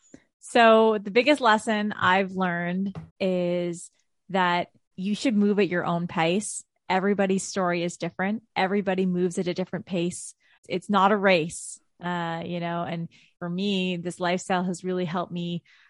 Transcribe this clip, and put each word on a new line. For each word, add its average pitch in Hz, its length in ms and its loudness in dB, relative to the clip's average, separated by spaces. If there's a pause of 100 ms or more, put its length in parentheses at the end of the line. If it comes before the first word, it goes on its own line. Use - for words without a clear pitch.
(420)
So 220 560 6
the 208 140 -8
biggest 254 300 4
lesson 214 520 2
I've 185 380 2
learned 185 640 -2 (220)
is 175 720 -2 (380)
that 175 400 0 (260)
you 190 180 -4
should 214 240 0
move 202 220 4
at 196 100 2
your 175 160 -2
own 170 220 -2
pace. 175 560 -2 (260)
Everybody's 190 540 0
story 175 400 -2
is 175 140 -6
different. 190 460 -4 (120)
Everybody 190 500 0
moves 180 320 0
at 180 100 -2
a 180 60 -2
different 185 320 -6
pace. 175 480 -6 (340)
It's - 220 -6
not 202 220 6
a 214 60 4
race, 185 640 2 (240)
uh, 170 400 -4
you 175 160 -6
know, 170 240 -4
and 170 260 -6 (280)
for 175 120 -8
me, 185 480 -2
this 170 220 -8
lifestyle 180 440 0
has 180 200 -4
really 180 220 -2
helped 175 260 -6
me 175 300 -6 (280)